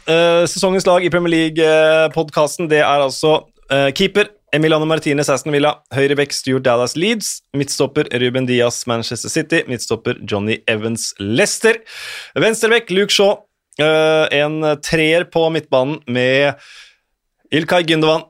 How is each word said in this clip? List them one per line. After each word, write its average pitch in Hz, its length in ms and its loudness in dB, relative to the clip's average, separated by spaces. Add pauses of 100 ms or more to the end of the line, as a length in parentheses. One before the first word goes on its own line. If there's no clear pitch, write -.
eh, 170 400 2
sesongens 185 400 -2
lag 185 180 4
i 175 60 0
Premier 170 240 0
League, 160 240 0
eh, 156 520 4
podcasten. 156 600 -2
Det 151 80 2
er 143 240 2
altså, 151 460 0 (240)
eh, 139 200 2
keeper 196 380 0 (240)
Emiliano 156 320 2
Martinez, 147 440 0
Aston 143 240 -2
Villa. 143 240 0 (160)
Høyre 139 200 2
bekk 139 200 -2
Stuart 131 300 -2
Dallas, 123 340 2
Leeds. 208 440 -4 (140)
Midtstopper 139 560 -2
Ruben 123 340 -2
Dias, 120 400 0
Manchester 117 440 -6
City. 160 360 -2
Midtstopper 120 600 -6
Johnny 107 320 -2 (100)
Evans, 113 520 -4
Leicester. 170 560 0 (600)
Venstre 214 340 0
bekk 226 220 0
Luke 196 180 2
Shaw. 202 280 2 (420)
Eh, 156 520 4
en 151 280 0 (220)
treer 160 420 0
på 165 260 -2
midtbanen 147 560 -2
med 131 500 0 (960)
Ilkay 170 340 0
Gündogan, 156 440 2